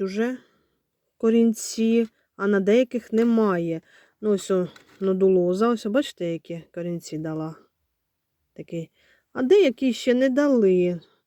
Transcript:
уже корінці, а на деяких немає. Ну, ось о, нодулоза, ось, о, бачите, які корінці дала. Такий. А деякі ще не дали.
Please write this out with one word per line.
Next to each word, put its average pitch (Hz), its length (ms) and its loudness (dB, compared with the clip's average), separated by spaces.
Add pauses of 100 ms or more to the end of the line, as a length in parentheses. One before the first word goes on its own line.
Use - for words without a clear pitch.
уже 214 360 -4 (840)
корінці, 226 880 0 (280)
а 196 100 -4
на 202 140 2
деяких 226 520 0
немає. 208 680 0 (400)
Ну, 214 100 -2
ось 196 200 -2
о, 185 180 0 (320)
нодулоза, 190 680 2
ось, 226 180 -4
о, 208 40 -4
бачите, 202 420 -4
які 165 300 -12 (120)
корінці 170 440 -8
дала. 156 360 -8 (1000)
Такий. - 360 -12 (420)
А - 100 -6
деякі 269 500 2
ще 247 220 -2
не 254 140 2
дали. 196 720 2 (260)